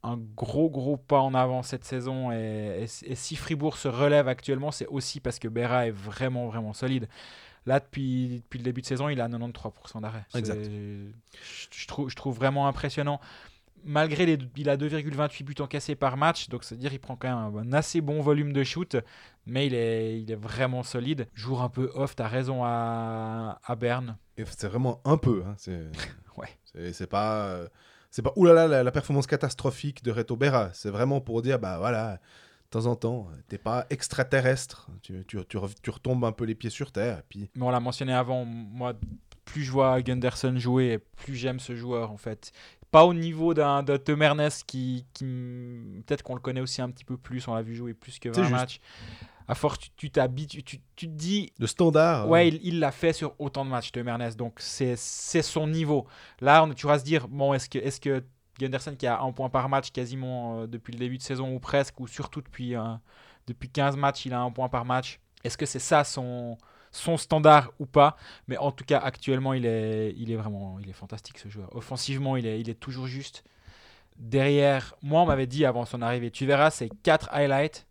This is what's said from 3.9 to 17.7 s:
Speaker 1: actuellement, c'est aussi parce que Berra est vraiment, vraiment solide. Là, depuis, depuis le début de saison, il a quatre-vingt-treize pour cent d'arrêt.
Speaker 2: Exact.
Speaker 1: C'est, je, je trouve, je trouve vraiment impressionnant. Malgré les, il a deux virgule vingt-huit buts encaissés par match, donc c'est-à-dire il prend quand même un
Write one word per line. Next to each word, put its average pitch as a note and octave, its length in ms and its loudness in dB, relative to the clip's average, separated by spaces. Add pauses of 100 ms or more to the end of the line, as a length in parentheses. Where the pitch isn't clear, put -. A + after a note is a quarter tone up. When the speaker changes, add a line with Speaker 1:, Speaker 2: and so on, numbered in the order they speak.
Speaker 1:
actuellement, C3+ 440 -2
c'est - 160 -8
aussi C#3 320 -6
parce - 180 -6
que A#2 100 -8
Berra A#2+ 380 0
est A2+ 60 0
vraiment, A#2 560 -4
vraiment A2 260 -6
solide. C3 340 -2 (600)
Là, C#3 120 4
depuis, B2+ 600 -2
depuis - 180 -12
le A#2 60 -8
début B2 180 -2
de - 60 -12
saison, C#3 220 -2
il C3 120 -2
a A#2 80 -2
quatre-vingt-treize A#2 460 -8
pour - 120 -20
cent A2+ 140 -12
d'arrêt. G#2+ 320 -8
Speaker 2:
Exact. G#2+ 300 -4
Speaker 1:
C'est, G#2 80 -8
je, G#2 1000 -14
je - 180 -14
trouve, C#3 220 -6
je - 60 -10
trouve C3 200 -6
vraiment C#3 320 2
impressionnant. C#3+ 520 -2 (640)
Malgré D3+ 420 2
les, D#3 140 4 (180)
il C#3+ 100 -2
a C#3 100 4
deux D3 100 -2
virgule D3 260 -4
vingt-huit C#3+ 300 -2
buts C#3 160 -10
encaissés C#3+ 340 -4
par C3+ 240 0
match, D#3 320 2
donc - 140 -8
c'est-à-dire B2+ 280 -8
il C3+ 60 -8
prend C3 180 -10
quand B2+ 120 -6
même A2+ 280 -4
un A#2 180 -4